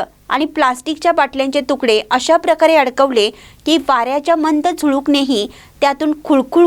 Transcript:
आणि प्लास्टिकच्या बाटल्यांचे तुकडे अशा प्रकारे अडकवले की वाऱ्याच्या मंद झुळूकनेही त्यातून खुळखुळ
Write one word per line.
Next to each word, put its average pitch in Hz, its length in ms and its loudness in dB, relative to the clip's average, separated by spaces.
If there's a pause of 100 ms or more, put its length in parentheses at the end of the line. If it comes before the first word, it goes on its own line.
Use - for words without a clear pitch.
(280)
आणि 277 160 -2
प्लास्टिकच्या 302 680 -2
बाटल्यांचे 277 480 -2
तुकडे 254 400 0 (100)
अशा 254 260 0
प्रकारे 320 400 2
अडकवले 254 540 2 (360)
की 311 100 2
वाऱ्याच्या 285 600 0
मंद 311 320 0
झुळूकनेही 277 800 -2 (320)
त्यातून 285 320 0 (120)
खुळखुळ 285 420 2